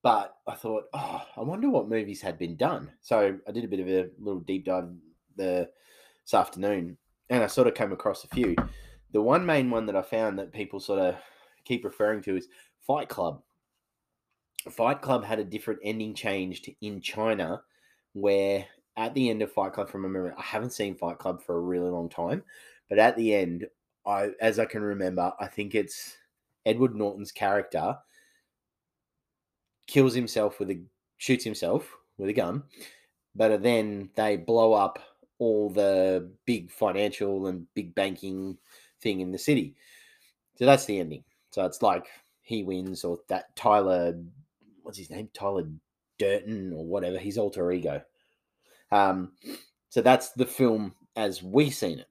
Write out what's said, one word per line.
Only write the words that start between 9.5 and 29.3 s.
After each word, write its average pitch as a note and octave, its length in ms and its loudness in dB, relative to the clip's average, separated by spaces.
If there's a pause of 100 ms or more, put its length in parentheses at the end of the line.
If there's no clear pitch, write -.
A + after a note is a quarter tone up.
one A2+ 160 0
that G2 100 -2
I F#2+ 60 2
found A2 360 -2
that F#2+ 140 -10
people G2+ 280 -8
sort G2 200 -2
of F2+ 160 2 (480)
keep A#2+ 200 -2
referring G#2 380 0
to F#2+ 140 -2
is F2+ 120 -6 (380)
Fight C#3+ 220 0
Club. E2+ 340 -4 (1300)
Fight B2+ 320 0
Club B2 220 0
had A2 140 -2
a G#2+ 60 -4
different G#2 380 -6
ending A2 320 -6
changed F#2+ 560 -6 (100)
in G#2 200 -10
China, G#2 600 -2 (500)
where G2 540 2 (300)
at A#2 180 -4
the B2+ 140 2
end A2 140 0
of G2+ 100 -4
Fight F#2+ 200 0
Club, G2+ 160 -4
from G2 140 -8
memory, F#2+ 340 -4
I - 60 -12
haven't A2+ 300 -6
seen G2+ 220 -4
Fight F2 240 -6
Club F2+ 240 -6
for F2 140 -4
a E2+ 40 0
really F2+ 300 -2
long E2+ 180 -4
time, F#2+ 360 -4 (440)
but G2+ 100 4
at A#2+ 180 8
the A2+ 180 4
end, F2+ 320 0 (400)
I, G2+ 240 0 (100)
as A2+ 180 2
I A2 80 2
can G#2+ 160 -6
remember, F#2 580 -2
I G2 80 -4
think G#2 260 -8
it's - 420 -4 (500)
Edward A#2 280 4
Norton's G#2 380 -4
character G2 640 0 (1900)